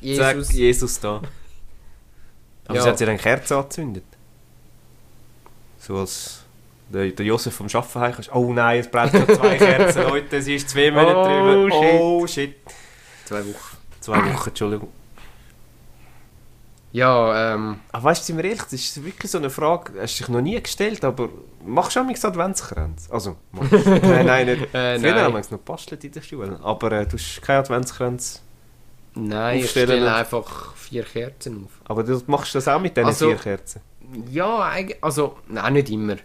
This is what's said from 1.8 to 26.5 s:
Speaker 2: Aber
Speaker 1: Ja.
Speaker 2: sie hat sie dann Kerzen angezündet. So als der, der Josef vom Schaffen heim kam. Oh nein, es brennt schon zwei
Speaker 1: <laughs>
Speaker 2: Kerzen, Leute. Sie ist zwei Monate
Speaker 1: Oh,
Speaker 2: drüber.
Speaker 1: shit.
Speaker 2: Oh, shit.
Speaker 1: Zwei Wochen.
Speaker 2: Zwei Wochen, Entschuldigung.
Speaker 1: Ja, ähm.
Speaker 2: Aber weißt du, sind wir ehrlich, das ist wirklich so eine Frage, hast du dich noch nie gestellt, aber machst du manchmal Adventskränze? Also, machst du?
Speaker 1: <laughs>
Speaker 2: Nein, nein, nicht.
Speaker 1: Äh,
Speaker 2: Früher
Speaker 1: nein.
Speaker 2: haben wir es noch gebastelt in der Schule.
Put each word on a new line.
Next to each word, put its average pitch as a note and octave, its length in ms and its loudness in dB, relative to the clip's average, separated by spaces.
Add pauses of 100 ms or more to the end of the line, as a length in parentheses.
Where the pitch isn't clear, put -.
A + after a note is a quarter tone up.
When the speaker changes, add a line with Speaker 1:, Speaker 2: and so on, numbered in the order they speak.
Speaker 2:
Aber G#2+ 100 -4
Speaker 1:
Ja. B2 60 2
Speaker 2:
sie B2 80 6
hat G#2 80 0
sie A2+ 80 2
dann G#2+ 120 0
Kerzen C3 360 0
angezündet. C#3 500 -6 (1800)
So G2 160 -8
als - 440 -8 (500)
der, G2 200 -2
der G#2 160 -6
Josef A2+ 280 -2
vom G2+ 140 -10
Schaffen A#2+ 320 -4
heim A#2+ 140 0
kam. A2 180 -14
Oh B2 200 2
nein, A#2 280 2
es A#2+ 100 -8
brennt A#2+ 220 2
schon F#3+ 140 6
zwei G#3+ 300 6
Speaker 1:
<laughs> - 0 -
Speaker 2:
Kerzen, F3+ 460 6
Leute. C#3+ 400 0
Sie C#3+ 140 -2
ist C#3 120 -6
zwei C#3+ 220 4
Monate D#3 260 6
Speaker 1:
Oh, G3 520 6
Speaker 2:
drüber. F#3+ 60 2
Speaker 1:
shit. D#3+ 260 6
Speaker 2:
Oh, E3+ 260 2
shit. C#3+ 280 -4 (680)
Speaker 1:
Zwei G#2 220 -8
Wochen. - 300 -16 (240)
Speaker 2:
Zwei G#2+ 340 -2
Wochen, C3 160 -6
Entschuldigung. G#2 380 -6 (2000)
Speaker 1:
Ja, A2+ 640 2
ähm. G#2+ 260 -6 (100)
Speaker 2:
Aber A2+ 140 -10
weißt E3 180 2
du, - 40 -10
sind E3 100 -6
wir D#3+ 80 -4
ehrlich, G#3 180 -4
das - 120 -14
ist C3+ 300 -10
wirklich F#3+ 260 -12
so F3+ 80 -4
eine C#3+ 120 -4
Frage, C3+ 500 -2
hast A2+ 200 -6
du B2 40 -8
dich - 80 -10
noch A#2+ 80 2
nie F#3+ 220 -2
gestellt, G#3 420 -4
aber B2 240 -2 (380)
machst C3+ 300 0
du B3+ 80 0
manchmal A3 260 -4
Adventskränze? E3+ 840 -6
Also, G2 240 -6 (140)
machst C3+ 220 -2
du? G#3 60 8
Speaker 1:
<laughs> F#3+ 220 6
Speaker 2:
Nein, C3 260 6
nein, B2+ 200 4
nicht. B2 280 -2
Speaker 1:
Äh, B2 260 0
Speaker 2:
Früher C#3 140 4
Speaker 1:
nein. A2+ 100 4
Speaker 2:
haben B2+ 100 2
wir G#2+ 60 -4
es - 100 -12
noch G#2 80 -10
gebastelt - 460 -14
in C#3 80 -16
der D#3 100 -16
Schule. G2 400 -10